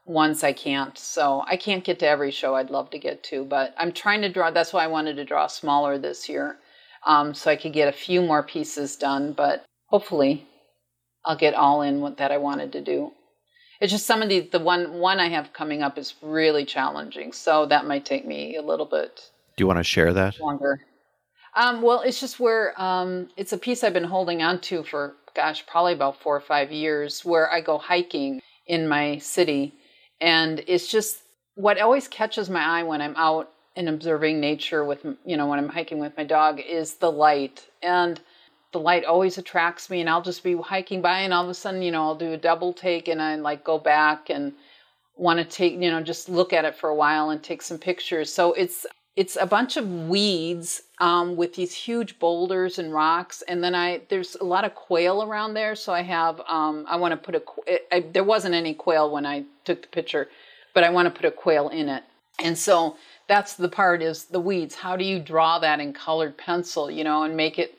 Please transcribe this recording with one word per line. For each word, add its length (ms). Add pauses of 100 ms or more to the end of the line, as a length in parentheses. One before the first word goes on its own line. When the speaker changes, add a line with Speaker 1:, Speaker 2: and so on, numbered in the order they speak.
Speaker 1:
ones 380
I 100
can't. 440
So 480
I 120
can't 260
get 160
to 80
every 240
show 240
I'd 160
love 200
to 60
get 280
to, 180
but 340
I'm 140
trying 300
to 80
draw. 200
That's 240
why 120
I 20
wanted 300
to 80
draw 220
smaller 520
this 300
year, 280 (480)
um, 300
so 160
I 60
could 160
get 160
a 20
few 300
more 220
pieces 520
done. 380
But 320 (220)
hopefully 600 (760)
I'll 100
get 180
all 300
in 180
what, 160
that 140
I 60
wanted 340
to 100
do. 300 (720)
It's 100
just 160
some 160
of 60
the, 100
the 200
one, 400
one 200
I 100
have 240
coming 300
up 140
is 240
really 440
challenging. 680
So 360
that 180
might 200
take 200
me 320
a 40
little 240
bit 440 (280)
Speaker 2:
Do 40
you 60
wanna 160
share 300
that? 260
Speaker 1:
longer. 420 (720)
Um, 260
well, 200
it's 180
just 200
where, 420
um, 560
it's 160
a 40
piece 260
I've 100
been 120
holding 360
on 200
to 220
for, 320 (200)
gosh, 320
probably 260
about 260
four 160
or 60
five 300
years, 520
where 280
I 100
go 160
hiking 640 (260)
in 200
my 320
city. 540 (480)
And 460
it's 240
just, 280 (360)
what 240
always 300
catches 400
my 300
eye 40
when 180
I'm 140
out 340 (280)
and 100
observing 540
nature 420
with, 220
m-, 200
you 120
know, 100
when 120
I'm 100
hiking 300
with 180
my 80
dog 340
is 360
the 160
light. 540 (160)
And 380 (520)
the 80
light 260
always 340
attracts 500
me, 120
and 80
I'll 120
just 220
be 120
hiking 460
by, 200
and 120
all 100
of 60
a 60
sudden, 260
you 100
know, 120
I'll 120
do 180
a 40
double 340
take, 360
and 120
I, 180
like, 260
go 160
back 500
and 240 (640)
wanna 280
take, 300
you 160
know, 140
just 260
look 240
at 120
it 100
for 160
a 40
while 360
and 100
take 220
some 160
pictures. 520
So 220
it's, 320 (300)
it's 260
a 60
bunch 280
of 320
weeds, 760 (160)
um, 360
with 200
these 180
huge 460
boulders 580
and 160
rocks. 540
And 160
then 100
I, 360
there's 260
a 80
lot 220
of 100
quail 480
around 320
there. 200
So 160
I 120
have, 440
um, 400
I 100
wanna 200
put 160
a 60
qu-, 280
I, 120 (120)
I, 100
there 220
wasn't 300
any 220
quail 340
when 160
I 200 (200)
took 160
the 60
picture, 420 (460)
but 80
I 80
wanna 180
put 160
a 60
quail 380
in 200
it. 140 (340)
And 180
so 420 (300)
that's 280
the 120
part, 360
is 220
the 140
weeds. 360
How 200
do 80
you 160
draw 380
that 220
in 120
colored 460
pencil, 540
you 120
know, 200
and 120
make 220
it 220